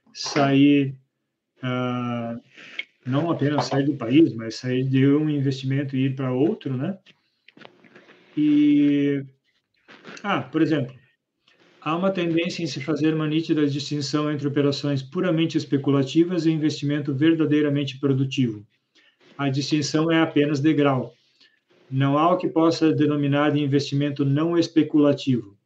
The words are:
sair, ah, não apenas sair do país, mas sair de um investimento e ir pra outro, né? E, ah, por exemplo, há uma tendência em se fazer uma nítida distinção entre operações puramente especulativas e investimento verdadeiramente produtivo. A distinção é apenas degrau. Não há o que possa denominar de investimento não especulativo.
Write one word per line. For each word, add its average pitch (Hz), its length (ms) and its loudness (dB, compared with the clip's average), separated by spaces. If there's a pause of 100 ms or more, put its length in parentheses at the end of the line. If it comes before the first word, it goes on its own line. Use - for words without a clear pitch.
(140)
sair, 139 840 2 (640)
ah, 123 760 -6 (720)
não 147 260 0
apenas 143 340 -2
sair 139 200 -2
do 147 100 -2
país, 131 380 4
mas 113 220 -10
sair 127 280 -2
de 135 240 2
um 151 220 2
investimento 135 680 -2
e 131 120 0
ir 135 80 -6
pra 135 180 -4
outro, 139 420 -2
né? 165 220 -6 (1400)
E, 147 880 4 (1000)
ah, 185 180 -2
por 156 200 -2
exemplo, 143 320 0 (880)
há 156 140 -4
uma 190 160 0
tendência 170 520 -2
em 165 40 -2
se 139 140 -8
fazer 156 320 0
uma 156 140 -2
nítida 156 400 0
distinção 147 640 -4
entre 143 160 -4
operações 139 540 0
puramente 165 560 -2
especulativas 147 880 0
e 160 60 2
investimento 147 600 -2
verdadeiramente 147 840 0
produtivo. 131 680 -2 (720)
A 139 120 -4
distinção 151 640 -2
é 165 100 4
apenas 147 380 2
degrau. 143 540 0 (760)
Não 139 280 0
há 165 160 2
o 180 40 2
que 165 100 -4
possa 160 440 2
denominar 147 600 0
de 143 80 0
investimento 139 680 -2
não 156 320 0
especulativo. 143 1000 2 (100)